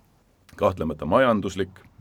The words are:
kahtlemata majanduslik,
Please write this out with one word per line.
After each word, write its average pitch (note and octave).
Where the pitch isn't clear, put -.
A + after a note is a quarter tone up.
kahtlemata D#2+
majanduslik, G2